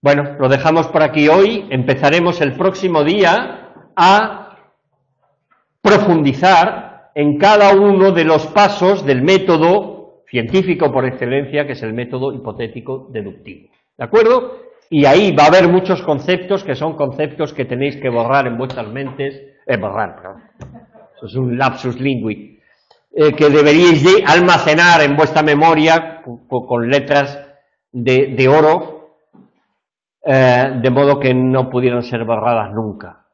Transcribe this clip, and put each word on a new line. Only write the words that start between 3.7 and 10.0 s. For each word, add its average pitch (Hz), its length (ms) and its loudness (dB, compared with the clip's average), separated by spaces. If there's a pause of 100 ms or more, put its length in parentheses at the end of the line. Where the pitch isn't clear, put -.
a 202 640 0 (1200)
profundizar 165 1300 0
en 147 240 -2
cada 202 380 4
uno 196 340 4
de 170 140 0
los 160 240 0
pasos 190 580 0
del 127 160 0
método 180 1040 0